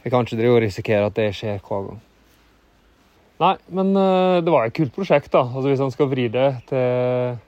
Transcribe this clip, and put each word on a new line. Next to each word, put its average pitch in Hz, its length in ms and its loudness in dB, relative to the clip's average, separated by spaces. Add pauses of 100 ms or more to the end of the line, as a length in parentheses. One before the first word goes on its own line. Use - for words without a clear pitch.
jeg 127 140 -4
kan 123 100 4
ikke 113 140 -6
drive 120 180 4
og 117 80 4
risikere 104 460 0
at 104 80 -8
det 110 80 0 (100)
skjer 104 240 -6
hver 101 300 -8
gang. 104 80 -16 (1400)
Nei, 180 140 4 (140)
men, 190 220 -2 (100)
eh, 185 400 2
det 170 120 0
var 127 120 4
et 113 120 -6
kult 147 200 -2
prosjekt 170 360 0
da. 160 120 4
Altså, 127 240 -4
hvis 135 160 0
han 131 80 -4
skal 143 160 0
vri 131 240 -2
det 127 140 0 (240)
til 123 640 -2 (140)